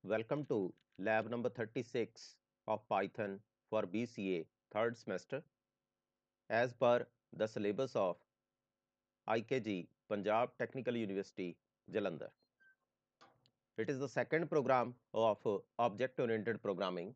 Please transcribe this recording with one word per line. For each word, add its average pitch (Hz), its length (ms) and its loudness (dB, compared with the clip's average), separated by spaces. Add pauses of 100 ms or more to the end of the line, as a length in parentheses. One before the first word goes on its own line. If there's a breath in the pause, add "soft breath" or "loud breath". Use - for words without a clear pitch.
Welcome 110 420 0
to 101 280 0 (240)
lab 110 320 2
number 120 180 -2
thirty-six - 840 -6 (340)
of 110 180 -2
Python 101 520 -2 (320)
for 107 160 0
B 101 180 -2
C 95 320 -2
A 80 80 -4 (300)
third 117 240 0
semester 110 440 -6 (1080)
as 120 240 2
per 123 320 4 (280)
the 110 140 0
syllabus 104 480 -2
of 92 200 2 (1080)
I 113 140 2
K 123 200 -2
G 101 280 -4 (220)
Punjab 107 480 2
Technical 120 360 -4
University, 98 640 -4 (340)
Jalandhar. 92 380 -4 (1500)
It 113 100 -2
is 139 100 -2
the 135 100 -4
second 156 420 0
program 127 440 4 (200)
of 110 240 4 (400)
object-oriented 113 840 0
programming 92 520 -2